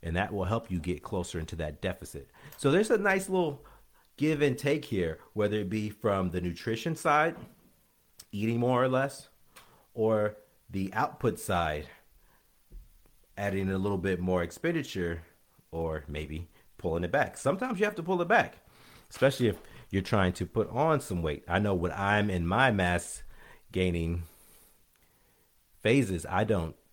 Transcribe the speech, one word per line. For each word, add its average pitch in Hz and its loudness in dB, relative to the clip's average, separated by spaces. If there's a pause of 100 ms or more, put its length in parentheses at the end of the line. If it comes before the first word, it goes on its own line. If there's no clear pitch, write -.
And 85 -2
that 98 0
will 98 -2
help 113 -2
you 92 -2
get 82 -4
closer 90 -4
into 82 -8
that 78 -6
deficit. - -8 (260)
So - 2
there's 208 4
a 233 4
nice 196 2
little 175 0 (500)
give 147 2
and 135 2
take 147 -2
here, 85 -2 (140)
whether 104 0
it 101 -2
be 107 -2
from 95 0
the 87 -2
nutrition 110 -4
side, 151 2 (960)
eating 110 0
more 123 2
or 131 4
less, 131 -2 (680)
or 110 2 (320)
the 95 -4
output 113 -2
side, 78 -2 (1500)
adding 98 -2
a 95 0
little 98 0
bit 92 0
more 90 2
expenditure, 87 -4 (480)
or 80 -4
maybe 76 -8 (300)
pulling 85 -2
it 87 -2
back. - 0
Sometimes 196 -2
you 208 2
have 208 -2
to 185 -8
pull 175 -2
it 170 -2
back, 208 2 (520)
especially 131 2
if 98 2 (320)
you're 98 0
trying 95 4
to 92 -4
put 104 0
on 147 2
some 90 -4
weight. 76 -2
I 87 2
know 104 4
when 87 0
I'm 104 2
in 90 0
my 117 4
mass 90 0 (480)
gaining 85 0 (1600)
phases, 104 4
I 95 2
don't, 95 0 (180)